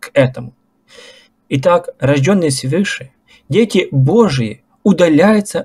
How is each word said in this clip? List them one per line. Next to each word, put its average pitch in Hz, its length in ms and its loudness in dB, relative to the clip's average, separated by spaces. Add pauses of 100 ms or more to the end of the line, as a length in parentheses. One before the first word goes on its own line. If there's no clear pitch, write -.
к - 140 -16
этому. 131 400 -2 (960)
Итак, 175 400 0 (100)
рождённые 147 500 0
свыше, 139 600 -6 (360)
дети 190 420 0
Божии 135 720 0 (180)
удаляются 180 840 2